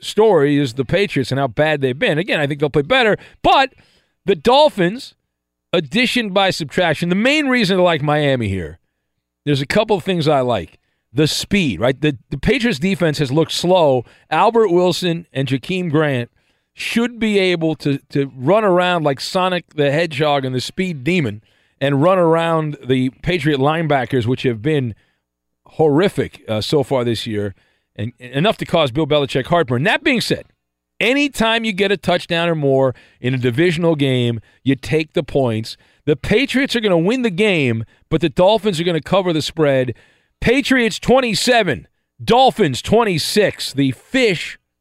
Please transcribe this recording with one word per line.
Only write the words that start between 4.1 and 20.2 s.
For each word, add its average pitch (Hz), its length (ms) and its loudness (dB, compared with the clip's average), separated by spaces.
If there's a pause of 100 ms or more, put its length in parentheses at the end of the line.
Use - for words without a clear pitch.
the 196 80 0
Dolphins, 226 800 2 (580)
addition 202 580 -2
by 190 200 2
subtraction, 170 580 -2
the 175 60 2
main 277 320 0
reason 233 300 0
to 180 60 2
like 170 200 2
Miami 143 460 0
here, 87 320 -6 (640)
there's 143 180 0
a 139 40 -6
couple 220 300 0
of 165 80 -8
things 175 220 -2
I 147 140 2
like. 117 380 -4 (340)
The 143 160 2
speed, 156 500 -2
right? 127 220 0
The, 151 180 -2 (120)
the 143 80 -8
Patriots 226 420 0
defense 170 380 0
has 143 120 -2
looked 147 220 0
slow. 160 520 2 (260)
Albert 214 400 2
Wilson 175 640 0
and 135 140 -4
Jakeem 180 420 -4
Grant 139 420 0 (460)
should 240 440 -4
be 214 180 0
able 170 380 0
to, 139 220 -2 (120)
to 139 240 -2
run 160 300 2
around 180 400 2
like 139 160 0
Sonic 185 540 -4
the 143 180 2
Hedgehog 147 520 0